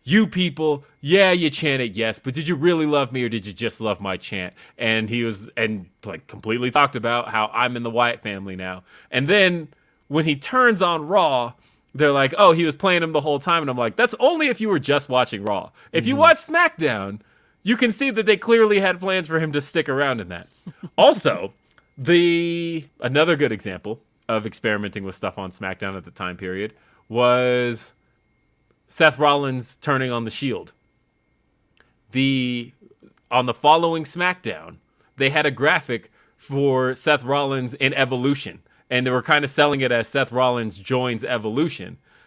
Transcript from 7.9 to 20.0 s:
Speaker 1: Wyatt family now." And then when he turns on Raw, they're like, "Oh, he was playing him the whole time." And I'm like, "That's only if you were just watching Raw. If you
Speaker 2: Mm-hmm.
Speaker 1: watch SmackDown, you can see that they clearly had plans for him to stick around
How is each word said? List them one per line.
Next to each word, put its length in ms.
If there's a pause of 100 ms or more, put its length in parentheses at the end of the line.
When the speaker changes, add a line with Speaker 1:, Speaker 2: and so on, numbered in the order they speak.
Speaker 1:
Wyatt 320
family 320
now." 300 (260)
And 160
then 400 (400)
when 200
he 100
turns 440
on 280
Raw, 460 (380)
they're 200
like, 260
"Oh, 140
he 120
was 120
playing 260
him 80
the 100
whole 200
time." 240
And 60
I'm 60
like, 200
"That's 240
only 260
if 140
you 80
were 100
just 300
watching 340
Raw. 280 (200)
If 160
you 80
Speaker 2:
Mm-hmm. 60
Speaker 1:
watch 160
SmackDown, 800 (460)
you 120
can 140
see 200
that 160
they 100
clearly 420
had 220
plans 260
for 140
him 100
to 100
stick 280
around 320